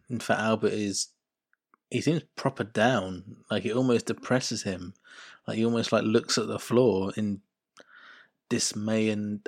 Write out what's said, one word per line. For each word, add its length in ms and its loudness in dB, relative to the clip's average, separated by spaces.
In 100 -4
fact, 200 0
Albert 340 2
is, 360 -4
he 120 -2
seems 220 0
proper 280 -4
down. 760 0
Like, 140 -2
it 100 -2
almost 320 2
depresses 560 -2
him. 300 -6
Like, 100 -4
he 80 2
almost, 260 0
like, 120 4
looks 340 2
at 100 -2
the 120 -6
floor 560 2
in 260 -4
dismay 600 0
and, 380 -2